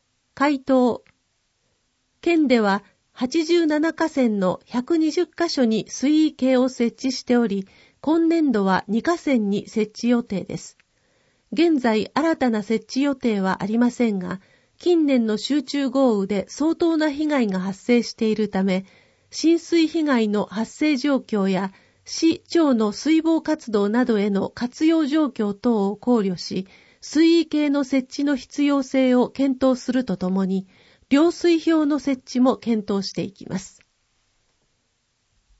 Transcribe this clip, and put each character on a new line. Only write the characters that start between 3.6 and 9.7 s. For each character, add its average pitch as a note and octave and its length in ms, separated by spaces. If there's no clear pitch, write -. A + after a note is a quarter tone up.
七 D4+ 260
河 D#4+ 160
川 B3+ 200
の G3 360
百 B3 320
二 D#4 140
十 F4 140
箇 E4+ 240
所 C4 160
に A3 220
水 D4+ 400
位 D4+ 60
計 B3+ 240
を B3+ 120
設 A#3+ 380
置 C4 40
し - 120
て A#3+ 140
お A#3 80
り、 G3 220
今 E4 260
年 D#4+ 240
度 G#3 140
は F#3+ 220
二 G#3+ 160
河 E4+ 140
川 C#4 200
に G3+ 320
設 G#3+ 220